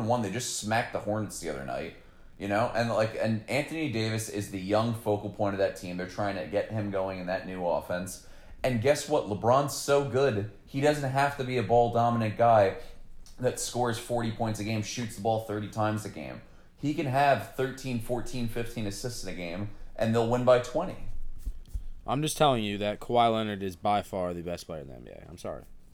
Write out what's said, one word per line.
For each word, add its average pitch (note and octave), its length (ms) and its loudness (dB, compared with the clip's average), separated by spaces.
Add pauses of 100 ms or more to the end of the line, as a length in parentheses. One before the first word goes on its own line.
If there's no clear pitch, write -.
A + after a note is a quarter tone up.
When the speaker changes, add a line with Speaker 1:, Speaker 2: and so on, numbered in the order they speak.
Speaker 1:
and A2 80 -2
one. A#2+ 140 4
They G2 80 -2
just A#2+ 280 -4
smacked A2+ 340 0
the F#2+ 60 -4
Hornets G#2 420 -4
the E2+ 80 -6
other C#2 160 -6
night, C2+ 300 -6 (440)
you G2 80 -6
know. G#2+ 280 2
And, A#2 160 2
like, A2 280 2
and A2 300 0
Anthony D3 420 -2
Davis A2 380 -2
is G2+ 220 -6
the G2 100 -6
young G#2+ 320 2
focal G#2 380 0
point G2+ 240 -2
of F#2+ 60 -6
that F#2+ 160 2
team. F2+ 200 -8
They're F2+ 100 -4
trying G2 300 -4
to F2 80 -4
get G2+ 260 -2
him G#2 200 -2
going F#2+ 300 -2
in F2+ 80 -8
that F2+ 180 -2
new F#2 200 -4
offense. F2+ 600 -4 (360)
And B2 200 2
guess C#3+ 260 2
what? D3 220 2
LeBron's A#2+ 440 4
so C#3+ 300 2
good, B2 460 2 (160)
he C3+ 160 -2
doesn't D3 280 4
have C#3 280 2
to C3+ 60 -2
be B2+ 120 -2
a A#2+ 60 2
ball A#2 320 6
dominant A#2 420 2
guy A2+ 380 8 (640)
that B2 200 0
scores A#2+ 400 0
forty A#2 320 -2
points A2 300 -4
a G2+ 40 -4
game, G#2+ 180 -2
shoots A2 340 -6
the G2 60 -10
ball A2+ 220 2
thirty G#2 240 -4
times G#2+ 360 -2
a - 60 -8
game. C#2 320 -12 (340)
He C#3+ 160 -2
can D#3 140 -2
have C3 500 4
thirteen, C3 420 -2
fourteen, A#2+ 480 -4
fifteen A2+ 400 -4
assists A2 380 -6
in F#2+ 60 -6
a E2+ 40 -8
game, F2+ 360 -6 (260)
and A2+ 180 2
they'll A#2 140 4
win B2 160 2
by B2 140 8
twenty. D#3+ 380 -2 (1120)
Speaker 2:
I'm C3+ 160 0
just D3+ 140 -2
telling C3 280 6
you G2+ 140 0
that G#2 220 0
Kawhi A#2 320 6
Leonard G#2+ 300 0
is F#2 140 -4
by G#2 260 2
far F2+ 320 -2
the F2 80 -6
best E2+ 240 -6
player D#2+ 140 -8
in C#2 80 -12
the C2 60 -14
N A#1+ 100 -16
B G#1 60 -16
A. G1+ 180 -16
I'm E2+ 100 -16
sorry. D2+ 240 -10 (320)